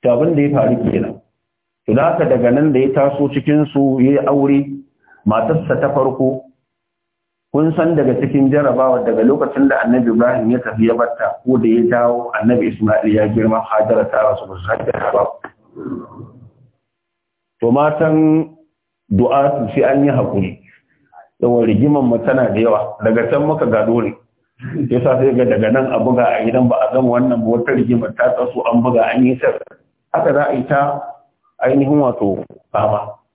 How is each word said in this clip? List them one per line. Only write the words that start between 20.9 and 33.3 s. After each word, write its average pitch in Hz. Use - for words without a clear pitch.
Yawan 120
rigiman 135
mu 120
tana 127
da 104
yawa, 110
daga 113
can 143
muka 151
gado 113
ne. 104
Ya 123
sa 127
sai 131
ga 123
daga 107
nan 131
a 113
buga 120
a 107
gidan 123
ba 117
a -
gama 127
wannan 123
ba, 110
wata 131
rigimar 117
ta 123
taso 123
an 117
buga 120
an 123
yi 127
sar. -
Haka 165
za 143
a -
yi 123
ta 143
ainihin 139
wato 110
fama. 104